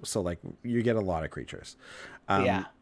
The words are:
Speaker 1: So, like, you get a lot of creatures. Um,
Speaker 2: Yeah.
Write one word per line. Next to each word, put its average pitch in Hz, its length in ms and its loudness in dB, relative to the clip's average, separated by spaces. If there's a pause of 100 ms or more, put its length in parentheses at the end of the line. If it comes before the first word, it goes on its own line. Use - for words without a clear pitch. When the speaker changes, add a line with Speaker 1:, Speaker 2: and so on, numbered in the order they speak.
Speaker 1:
So, - 160 0
like, 87 180 -2 (240)
you 120 200 2
get 117 120 4
a 110 60 4
lot 85 240 0
of 73 60 -6
creatures. - 460 -12 (520)
Um, 98 160 6
Speaker 2:
Yeah. 95 200 2 (180)